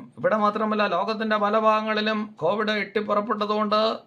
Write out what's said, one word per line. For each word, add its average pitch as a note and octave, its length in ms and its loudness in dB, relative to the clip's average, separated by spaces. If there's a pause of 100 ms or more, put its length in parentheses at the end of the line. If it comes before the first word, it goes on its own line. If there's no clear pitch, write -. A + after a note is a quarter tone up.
(180)
ഇവിടെ F3+ 260 2
മാത്രമല്ല, G#3+ 380 0 (140)
ലോകത്തിൻ്റെ G#3+ 480 -2
പല G#3 100 2 (120)
ഭാഗങ്ങളിലും G#3+ 520 2 (240)
കോവിഡ് G#3 400 0
എട്ടിപ്പുറപ്പെട്ടതുകൊണ്ട് G#3 1000 0 (260)